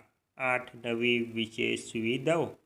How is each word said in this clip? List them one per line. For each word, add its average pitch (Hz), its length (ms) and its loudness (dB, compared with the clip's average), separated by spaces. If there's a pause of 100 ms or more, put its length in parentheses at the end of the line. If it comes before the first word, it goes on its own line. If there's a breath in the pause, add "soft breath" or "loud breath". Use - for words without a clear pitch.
(380)
આઠ 127 380 -2
નવી 120 440 2
વિશેષ 113 600 -2
સુવિધાઓ 135 680 0 (200)